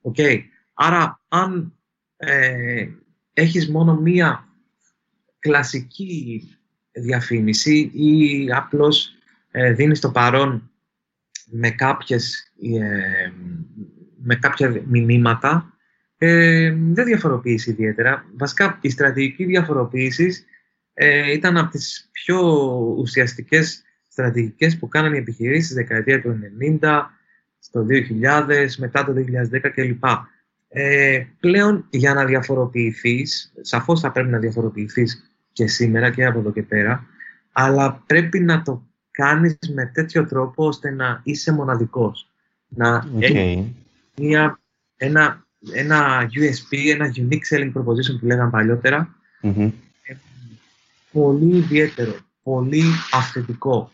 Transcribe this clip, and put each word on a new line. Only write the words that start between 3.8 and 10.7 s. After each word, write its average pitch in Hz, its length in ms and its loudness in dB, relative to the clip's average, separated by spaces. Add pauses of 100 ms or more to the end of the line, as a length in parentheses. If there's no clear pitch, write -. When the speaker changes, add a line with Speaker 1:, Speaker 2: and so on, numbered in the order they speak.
Speaker 1:
μία 160 520 2 (920)
κλασική 143 1040 -4 (480)
διαφήμιση 120 1000 0
ή 147 580 4
απλώς, 147 600 2 (400)
ε, 123 220 2
δίνεις 147 260 4
το 131 120 0
παρόν 123 580 2 (760)